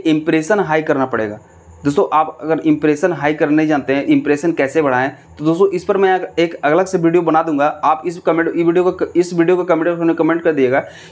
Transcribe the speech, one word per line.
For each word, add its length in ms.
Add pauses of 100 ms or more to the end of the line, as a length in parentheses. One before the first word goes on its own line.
इंप्रेशन 540
हाई 220
करना 240
पड़ेगा। 320 (380)
दोस्तों 360
आप 300
अगर 180
इंप्रेशन 520
हाई 220
करना 180
नहीं 160
जानते 260
हैं, 100
इंप्रेशन 480
कैसे 300
बढ़ाएं, 280 (280)
तो 60
दोस्तों 240
इस 160
पर 120
मैं 220 (180)
एक 200
अलग 300
से 120
वीडियो 240
बना 200
दूंगा। 240 (180)
आप 220
इस 120
कमेंट, 300
इस 180
वीडियो 180
को, 280
इस 220
वीडियो 220
को 80
कमेंट 340
में 160
कमेंट 280
कर 100
दिएगा, 300 (300)